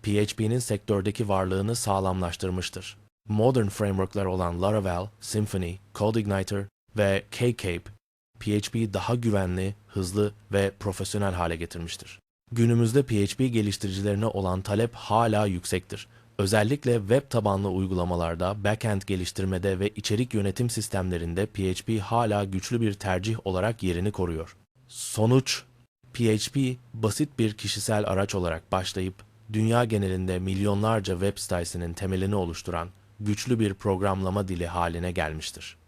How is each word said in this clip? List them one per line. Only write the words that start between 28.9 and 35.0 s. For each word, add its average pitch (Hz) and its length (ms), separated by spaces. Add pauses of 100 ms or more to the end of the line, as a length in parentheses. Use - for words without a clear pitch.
dünya 113 320
genelinde 92 540
milyonlarca 101 720
web 98 240
sitesinin 87 560
temelini 95 420
oluşturan 85 540 (300)
güçlü 107 400
bir 101 140
programlama 95 760
dili 87 200
haline 85 440